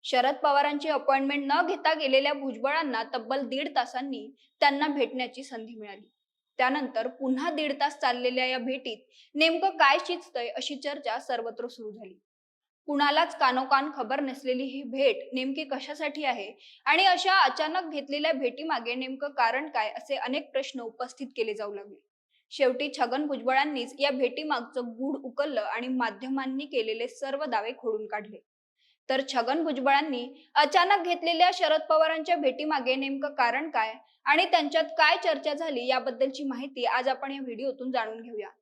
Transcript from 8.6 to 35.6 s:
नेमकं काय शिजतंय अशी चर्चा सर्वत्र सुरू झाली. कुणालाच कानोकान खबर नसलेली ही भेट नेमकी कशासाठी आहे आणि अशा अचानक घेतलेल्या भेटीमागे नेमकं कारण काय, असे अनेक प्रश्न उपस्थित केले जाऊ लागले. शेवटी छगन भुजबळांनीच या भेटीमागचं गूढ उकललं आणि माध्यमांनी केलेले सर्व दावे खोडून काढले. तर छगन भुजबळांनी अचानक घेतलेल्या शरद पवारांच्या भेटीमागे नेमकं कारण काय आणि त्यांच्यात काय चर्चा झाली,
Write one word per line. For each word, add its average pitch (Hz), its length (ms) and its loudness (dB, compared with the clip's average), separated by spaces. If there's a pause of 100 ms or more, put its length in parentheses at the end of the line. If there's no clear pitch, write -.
नेमकं 330 340 4
काय 302 280 6 (100)
शिजतंय 339 400 -6
अशी 262 280 -8
चर्चा 269 440 -6
सर्वत्र 240 480 -6
सुरू 226 240 -12
झाली. 202 280 -18 (680)
कुणालाच 294 520 2
कानोकान 269 560 2
खबर 269 240 -2
नसलेली 262 440 -4
ही 269 200 -8
भेट 247 500 2
नेमकी 269 300 -4
कशासाठी 294 600 -6
आहे 233 300 -4 (320)
आणि 339 200 4
अशा 370 280 4
अचानक 320 580 2
घेतलेल्या 294 420 -2
भेटीमागे 262 640 -2
नेमकं 262 340 -6
कारण 262 400 0
काय, 220 200 -2
असे - 260 -6
अनेक 269 360 -4
प्रश्न 262 280 -6
उपस्थित 247 560 -10
केले 226 180 -2
जाऊ 208 200 -8
लागले. 202 220 -14 (540)
शेवटी 269 400 0 (100)
छगन 262 280 0
भुजबळांनीच 262 720 0
या 277 120 4
भेटीमागचं 262 680 -2
गूढ 247 420 -4
उकललं 262 380 -2
आणि 233 260 -6
माध्यमांनी 262 800 -4
केलेले 226 420 -2
सर्व 277 380 -6
दावे 226 320 -2
खोडून 214 300 -4
काढले. 208 300 -8 (720)
तर 262 120 2 (120)
छगन 262 300 0
भुजबळांनी 277 920 0
अचानक 370 500 6
घेतलेल्या 339 480 4
शरद 311 280 4
पवारांच्या 320 540 4
भेटीमागे 277 600 0
नेमकं 277 380 -4
कारण 277 360 2
काय 220 240 0 (320)
आणि 311 200 4
त्यांच्यात 320 380 2
काय 320 400 4
चर्चा 302 300 0
झाली, 294 340 -4